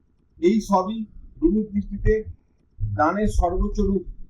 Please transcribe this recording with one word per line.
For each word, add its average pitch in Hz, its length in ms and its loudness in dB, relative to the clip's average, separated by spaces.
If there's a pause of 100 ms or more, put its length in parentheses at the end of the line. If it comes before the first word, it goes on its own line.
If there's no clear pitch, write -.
(380)
এই 196 220 4
সবই 202 440 0 (380)
রুমির 214 300 2
দৃষ্টিতে 202 520 0 (720)
দানের 185 340 2
সর্বোচ্চ 208 520 0
রূপ। 196 220 0 (260)